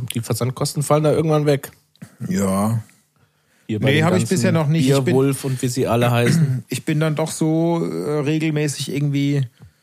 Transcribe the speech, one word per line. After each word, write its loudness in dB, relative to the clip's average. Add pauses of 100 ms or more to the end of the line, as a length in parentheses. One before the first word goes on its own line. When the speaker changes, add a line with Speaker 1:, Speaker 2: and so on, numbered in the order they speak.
(140)
Speaker 1:
die -4
Versandkosten -4
fallen 2
da 4
irgendwann 2
weg. 0 (580)
Speaker 2:
Ja. 0 (880)
Speaker 1:
Hier -4
bei 2
Speaker 2:
Nee, 2
Speaker 1:
den 2
Speaker 2:
hab 2
ich 2
Speaker 1:
ganzen -2
Speaker 2:
bisher 2
noch 2
nicht. 2
Ich 4
bin 2
Speaker 1:
Bierwulf 2
und -4
wie -2
sie -2
alle 2
heißen. 2
Speaker 2:
<clears throat> -20
Ich -8
bin -2
dann 0
doch -2
so, 0
äh, -4
regelmäßig -2
irgendwie 0 (360)